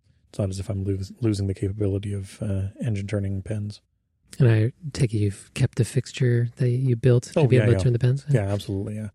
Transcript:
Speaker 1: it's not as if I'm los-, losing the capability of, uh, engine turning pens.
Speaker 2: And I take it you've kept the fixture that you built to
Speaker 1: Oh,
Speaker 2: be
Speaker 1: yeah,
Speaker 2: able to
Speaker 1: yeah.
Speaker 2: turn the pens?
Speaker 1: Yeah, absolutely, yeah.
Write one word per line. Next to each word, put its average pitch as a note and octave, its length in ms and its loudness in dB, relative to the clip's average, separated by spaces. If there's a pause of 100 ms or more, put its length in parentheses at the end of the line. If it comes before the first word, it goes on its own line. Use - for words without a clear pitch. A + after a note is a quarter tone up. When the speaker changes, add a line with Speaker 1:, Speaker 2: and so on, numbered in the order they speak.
(300)
Speaker 1:
it's - 100 -8
not G2+ 100 0
as F#2+ 80 -6
if F#2+ 100 -8
I'm G2 160 -4
los-, G2 360 -4
losing G2+ 260 0
the F#2+ 80 -2
capability G2+ 580 -2
of, G2 300 -10
uh, G2 200 -2 (220)
engine G2+ 220 -2
turning G2 360 -4
pens. G#2 380 -8 (600)
Speaker 2:
And A#2+ 100 8
I A2 220 4 (200)
take A2+ 220 -2
it G#2+ 40 -2
you've G2+ 360 -2
kept - 240 0
the A#2+ 60 2
fixture A#2+ 720 0
that B2 120 0
you B2 280 0
built B2 280 4
to - 160 -2
Speaker 1:
Oh, C#3+ 60 6
Speaker 2:
be B2 100 4
Speaker 1:
yeah, A#2 60 6
Speaker 2:
able G2+ 120 4
to F#2+ 40 4
Speaker 1:
yeah. F#2 60 2
Speaker 2:
turn B2 80 4
the A#2 80 2
pens? B2+ 280 0
Speaker 1:
Yeah, B2+ 120 4 (120)
absolutely, G#2 440 -4
yeah. G#2+ 180 -8